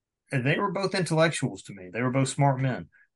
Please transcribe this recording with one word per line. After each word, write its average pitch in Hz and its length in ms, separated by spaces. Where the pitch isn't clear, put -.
and 131 120
they 156 140
were 202 140
both 190 220
intellectuals 160 680
to - 80
me. 95 200
They 110 100
were 127 80
both 135 180
smart 139 320
men. 113 280